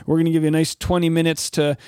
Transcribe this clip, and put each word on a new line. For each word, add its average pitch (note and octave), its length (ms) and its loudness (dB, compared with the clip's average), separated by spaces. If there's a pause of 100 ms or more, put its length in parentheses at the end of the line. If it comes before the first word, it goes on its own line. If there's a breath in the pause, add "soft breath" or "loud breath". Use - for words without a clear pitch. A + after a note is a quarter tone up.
We're D#3 100 2
gonna E3 140 2
give D#3+ 120 2
you D#3 40 2
a D3+ 40 2
nice D#3 240 0
twenty F3 340 -2
minutes E3 420 0
to D3 240 0 (120)